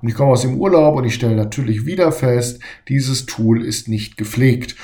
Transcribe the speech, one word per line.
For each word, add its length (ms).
Und 80
ich 60
komme 180
aus 80
dem 180
Urlaub 380
und 80
ich 80
stelle 240
natürlich 480
wieder 260
fest, 500
dieses 380
Tool 360
ist 240
nicht 300
gepflegt. 680